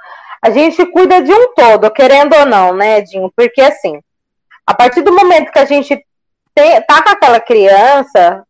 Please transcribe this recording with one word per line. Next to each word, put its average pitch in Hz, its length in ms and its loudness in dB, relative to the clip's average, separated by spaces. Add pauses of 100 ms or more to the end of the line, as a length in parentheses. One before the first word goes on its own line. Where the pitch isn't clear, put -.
(420)
A - 80 -2
gente 320 380 -2
cuida 370 340 0
de 269 120 -2
um 480 200 0
todo, 220 360 2
querendo 277 460 0
ou 285 100 4
não, 190 300 0
né, 208 240 -2
Edinho? 190 360 -10
Porque, 240 260 -2
assim, 196 380 -4 (640)
a - 80 -4
partir 247 280 -2
do 339 140 0
momento 359 360 0
que - 80 -2
a 277 60 2
gente 285 300 -4 (580)
te-, 320 280 2
tá 302 200 0
com 349 80 -2
aquela 277 300 0
criança, 202 1120 0